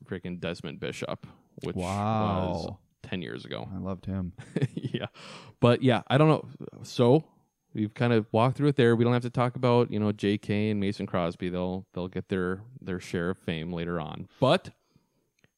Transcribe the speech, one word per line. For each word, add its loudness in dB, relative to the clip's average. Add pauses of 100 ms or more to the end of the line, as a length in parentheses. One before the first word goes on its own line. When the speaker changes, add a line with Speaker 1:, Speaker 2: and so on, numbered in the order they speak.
Speaker 1:
freaking -8
Desmond -8
Bishop, -8 (360)
which -6
Speaker 2:
Wow. -2
Speaker 1:
was -6 (280)
ten -6
years -10
ago. -8
Speaker 2:
I -8
loved -8
him. -4 (220)
Speaker 1:
<laughs> -2
Yeah, -4 (540)
but 6
yeah, 4
I 4
don't 6
know. 2 (340)
So 4 (480)
we've -4
kind 2
of 4
walked 4
through 2
it 0
there. 6
We 4
don't 4
have 2
to -6
talk 0
about, 4
you 0
know, 2
J 2
K 0
and 0
Mason -2
Crosby. -2
They'll, -4
they'll -6
get -10
their, -2 (180)
their -6
share -4
of -4
fame -6
later -4
on. -10 (120)
But, 2 (880)